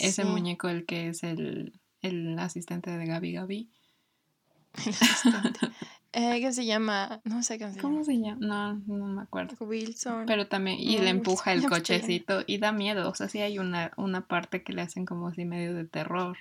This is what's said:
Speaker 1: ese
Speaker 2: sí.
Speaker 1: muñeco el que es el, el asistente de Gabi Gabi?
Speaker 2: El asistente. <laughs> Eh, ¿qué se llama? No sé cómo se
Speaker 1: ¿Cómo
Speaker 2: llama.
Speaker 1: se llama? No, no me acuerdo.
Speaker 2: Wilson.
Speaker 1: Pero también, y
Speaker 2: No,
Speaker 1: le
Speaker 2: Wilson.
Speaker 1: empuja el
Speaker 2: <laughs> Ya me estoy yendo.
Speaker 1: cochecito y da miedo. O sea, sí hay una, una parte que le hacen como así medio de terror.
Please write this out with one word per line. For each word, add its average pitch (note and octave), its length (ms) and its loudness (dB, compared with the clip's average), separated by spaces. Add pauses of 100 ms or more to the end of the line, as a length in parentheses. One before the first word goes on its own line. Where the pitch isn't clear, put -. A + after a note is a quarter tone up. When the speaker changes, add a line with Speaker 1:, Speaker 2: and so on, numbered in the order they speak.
Speaker 1:
ese G3 240 4
Speaker 2:
sí. G3 60 4
Speaker 1:
muñeco F3 380 0
el E3+ 160 -2
que E3+ 240 -2
es E3 140 -6
el, E3 580 -4 (220)
el E3+ 360 -2
asistente F3 520 -4
de E3+ 160 -4
Gabi E3+ 260 -2
Gabi? G3 380 -6 (1120)
Speaker 2:
El G#3 80 0
asistente. A#3 720 4
<laughs> - 60 0 (440)
Eh, A#3+ 280 2
¿qué C4 100 0
se B3 140 -2
llama? G#3+ 580 0
No A#3 180 -2
sé A3+ 160 -2
cómo G#3 140 -6
se G3 80 -10
Speaker 1:
¿Cómo C#4+ 140 0
Speaker 2:
llama. D4+ 100 0
Speaker 1:
se C4+ 160 2
llama? G#3+ 160 -2 (500)
No, G3+ 120 -2
no G3+ 80 -4
me G3 160 -4
acuerdo. F#3+ 420 -6
Speaker 2:
Wilson. A3+ 640 -4
Speaker 1:
Pero G#3 200 2
también, F#3+ 320 0
y - 200 4
Speaker 2:
No, F#3+ 60 6
Speaker 1:
le F#3 40 6
Speaker 2:
Wilson. - 0 -
Speaker 1:
empuja F#3 460 4
el C4 60 6
Speaker 2:
<laughs> - 20 6
Ya C#4 80 4
me E3+ 80 6
estoy F3 220 2
yendo. A3+ 100 -2
Speaker 1:
cochecito F#3+ 360 0
y G3+ 120 0
da G#3+ 140 4
miedo. G3+ 360 0
O F#3 60 -2
sea, G3+ 160 -4
sí G#3 100 -2
hay G#3 180 0
una, F3 380 0
una F#3 300 0
parte F3+ 360 0
que F#3+ 120 -8
le F3 80 -2
hacen F#3 240 -6
como F3 220 -4
así F3 180 -4
medio F3 280 -2
de E3 120 -4
terror. F3+ 540 -2